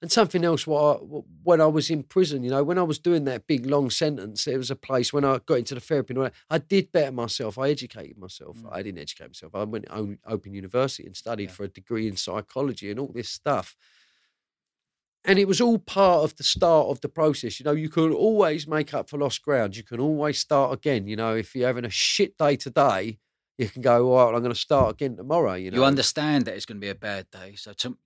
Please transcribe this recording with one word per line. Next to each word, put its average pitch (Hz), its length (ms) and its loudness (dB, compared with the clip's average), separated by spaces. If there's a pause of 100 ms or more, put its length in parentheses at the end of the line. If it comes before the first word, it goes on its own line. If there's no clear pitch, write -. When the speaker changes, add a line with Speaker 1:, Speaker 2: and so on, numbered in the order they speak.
Speaker 1:
And 165 100 -4
something 180 320 2
else, 165 220 0
what 147 300 4
I, - 40 -4
w-, 143 240 -14 (180)
when 165 200 6
I 156 40 8
was 156 240 2
in 156 120 -2
prison, 147 400 0
you 123 80 -2
know, 135 140 2
when 175 140 0
I 185 40 2
was 156 160 -2
doing 170 260 2
that 127 220 -4
big, 127 200 0
long 139 240 2
sentence, 110 540 -4
there 131 140 -2
was 127 120 -6
a 135 60 -6
place 127 360 -2
when 143 120 2
I 135 140 4
got 156 200 0
into 120 160 -6
the 120 80 -10
therapy 139 300 -2
and 123 60 -6
all 135 60 0
that, 123 100 -6 (160)
I 165 80 2
did 190 340 0
better 147 200 2
myself. 117 460 -6
I 135 120 0
educated 113 480 -8
myself. 92 400 -18
Speaker 2:
Mm. 113 140 -18
Speaker 1:
I 92 100 -6
didn't 98 180 -10
educate - 280 -16
myself. 82 260 -18
I 98 100 -4
went 107 260 -8
o-, 101 260 -8 (100)
open 98 260 -8
university 101 540 -4
and 92 100 -18
studied 107 340 -8
Speaker 2:
Yeah. - 40 -18
Speaker 1:
for 101 100 -12
a 101 40 -6
degree 110 400 -6
in 98 80 -8
psychology 104 760 -6
and 104 100 -8
all 131 120 -10
this 113 180 -10
stuff. - 440 -4 (1500)
And 190 160 4
it 196 80 4
was 185 140 2
all 233 180 4
part 180 460 4
of - 120 -4
the - 60 -18
start 165 460 4
of 135 140 -4
the 147 60 -6
process. 147 520 0
You 127 40 -10
know, 147 80 0
you 156 180 -2
can 160 200 2
always 165 560 2
make 151 280 -2
up 120 160 -6
for 147 80 -8
lost 143 240 -2
ground. 113 340 0
You 113 60 -14
can 120 180 -8
always 147 380 0
start 139 340 2
again. 131 340 -2
You 104 100 -8
know, 113 200 -2
if 107 180 -6
you're 123 120 0
having 123 180 -2
a 113 60 -8
shit - 480 0
day 147 180 2
today, 113 640 0 (400)
you 120 100 -2
can 127 140 -14
go, 123 260 6
"All 127 80 6
right, 127 120 8
well, 113 80 0
I'm 117 60 -2
gonna 120 120 -2
start 127 400 2
again 131 240 -6
tomorrow," 135 340 0
you 92 140 -6
Speaker 2:
You 92 60 -8
Speaker 1:
know. 127 120 2
Speaker 2:
understand 139 640 2
that 107 100 -8
it's 101 80 -12
gonna 104 160 -12
be 101 80 -8
a 98 60 -6
bad 101 360 -8
day. 95 260 -18
So 104 180 -16
to, 123 320 -6